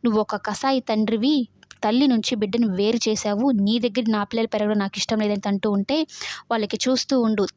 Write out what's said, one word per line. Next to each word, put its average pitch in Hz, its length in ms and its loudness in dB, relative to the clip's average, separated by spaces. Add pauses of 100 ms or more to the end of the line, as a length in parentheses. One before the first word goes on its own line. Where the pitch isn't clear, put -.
నువ్వు 220 160 2
ఒక 214 160 -2
కసాయి 262 440 -2
తండ్రివి, 226 680 0 (360)
తల్లి 240 220 4
నుంచి 240 280 2
బిడ్డను 208 420 0
వేరు 220 320 0
చేశావు, 214 420 0
నీ 214 280 2
దగ్గర 233 300 -2
నా 208 160 0
పిల్లలు 226 220 -2
పెరగడం 214 320 0
నాకు 196 200 -4
ఇష్టం 220 220 -2
లేదని" 208 260 0
అంటూ 202 240 0
ఉంటే, 262 360 0 (440)
వాళ్ళకి, 220 280 -2 (100)
"చూస్తూ 262 320 0
ఉండు, 214 260 2 (100)